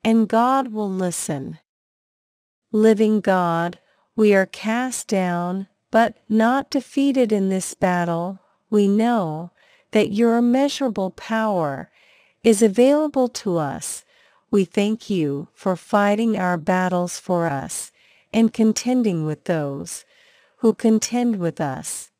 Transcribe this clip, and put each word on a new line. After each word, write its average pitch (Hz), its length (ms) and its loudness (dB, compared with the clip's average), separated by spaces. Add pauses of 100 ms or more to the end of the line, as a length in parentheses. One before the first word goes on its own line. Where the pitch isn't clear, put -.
and 226 240 4
God 247 460 0
will 208 160 -4
listen. 170 680 -6 (1120)
Living 214 500 4
God, 175 560 0 (380)
we 214 180 4
are 190 140 4
cast 240 600 -6
down, 180 600 -2 (240)
but 226 260 2 (100)
not 226 440 0
defeated 269 600 0
in 196 180 0
this 190 260 -4
battle. 175 640 -2 (320)
We 208 160 4
know 196 640 0 (400)
that 214 200 2
your 226 260 2
immeasurable 240 760 0
power 180 800 -4 (520)
is 220 200 6
available 262 640 2
to 196 300 -4
us. - 460 -6 (460)
We 202 160 2
thank 214 460 -2
you 151 420 -2
for 185 220 -4
fighting 208 640 0
our 180 180 -2
battles 180 640 -2
for 175 260 -2
us 156 460 -8 (420)
and 226 180 2
contending 220 760 0
with 151 160 -8
those 151 640 -6 (520)
who 220 160 2
contend 233 640 0
with 170 260 -4
us. 151 480 -8 (100)